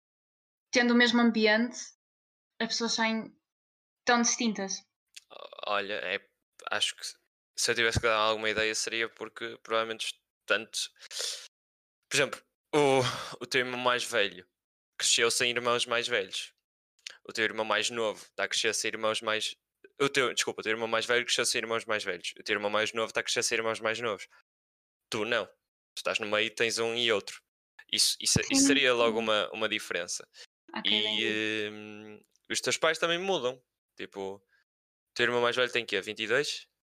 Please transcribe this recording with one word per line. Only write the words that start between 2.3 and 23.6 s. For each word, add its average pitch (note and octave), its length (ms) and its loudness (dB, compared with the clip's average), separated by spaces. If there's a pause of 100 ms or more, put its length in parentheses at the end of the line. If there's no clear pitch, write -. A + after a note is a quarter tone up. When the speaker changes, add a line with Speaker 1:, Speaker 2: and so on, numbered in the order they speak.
Speaker 1:
as A3+ 100 -2
pessoas A#3 240 -2
saem A3 420 -2 (680)
tão B3 160 6
distintas? G#3 600 0 (840)
Speaker 2:
Olha, G2+ 280 -2
é, F#2+ 240 -4 (520)
acho - 240 0
que - 100 -16 (520)
se - 140 0
eu A#2 40 2
tivesse A2+ 240 2
que - 80 0
dar A2+ 100 4
alguma A2 320 2
ideia A2 260 0
seria A2+ 340 -4
porque A2+ 540 -12
provavelmente A2+ 500 -2 (320)
tanto, G#2+ 320 0 (1300)
por - 60 -2
exemplo, C3 260 0 (320)
o, C#3 260 6 (420)
o B2 40 -10
teu C3 160 2
irmão B2 180 -4
mais B2 240 2
velho G2+ 440 -2 (500)
cresceu - 340 4
sem B2 200 2
irmãos A#2+ 340 2
mais A#2+ 220 0
velhos. G#2 460 -4 (760)
O - 60 -12
teu A2+ 120 0
irmão G#2+ 200 0
mais G#2+ 240 0
novo A2+ 360 -2
está - 180 -6
a G2 40 0
crescer - 260 0
sem - 160 -2
irmãos A2 320 -2
mais, A2 340 -2 (440)
o C#3 100 2
teu, C3 240 0
desculpa, - 280 -2
o - 20 -6
teu A2 80 -2
irmão A2+ 160 -2
mais A2+ 180 0
velho A#2+ 200 2
cresceu A#2+ 200 0
sem B2 140 0
irmãos A2+ 260 -4
mais G#2+ 180 -2
velhos. F#2 360 -6
O - 40 -18
teu G#2+ 120 0
irmão G#2 140 0
mais G#2+ 240 0
novo A2+ 140 0
está A#2 140 -2
a - 20 0
crescer - 200 -2
sem A#2 140 0
irmãos A2+ 220 -2